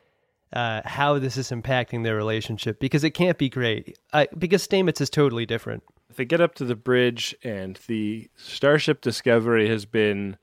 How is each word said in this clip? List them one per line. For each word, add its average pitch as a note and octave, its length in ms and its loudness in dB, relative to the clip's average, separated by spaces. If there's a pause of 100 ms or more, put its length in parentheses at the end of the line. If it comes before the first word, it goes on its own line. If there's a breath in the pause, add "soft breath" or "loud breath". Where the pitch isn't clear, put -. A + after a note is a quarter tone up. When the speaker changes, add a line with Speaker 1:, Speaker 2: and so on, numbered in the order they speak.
(520)
Speaker 1:
uh, A2+ 320 -4
how C#3+ 340 0
this C3 200 -4
is C3+ 120 -4
impacting A#2+ 540 -2
their A2 140 0
relationship, A2 640 -4
because C#3+ 240 0
it D#3 60 0
can't F3 260 2
be C#3+ 100 0
great, A#2 500 -4 (140)
uh, D3+ 140 4 (120)
because E3+ 300 0
Stamets F#3+ 320 2
is C#3 100 -2
totally A#2+ 360 0
different. A2 380 -6 (300)
Speaker 2:
They C3 120 -4
get E3 160 2
up E3 140 2
to C#3 100 -6
the A#2+ 100 0
bridge, B2 680 0
and F#2+ 460 -8
the A2 480 -4
Starship D3 640 2
Discovery A#2 680 2
has G#2+ 160 -2
been, G2+ 580 0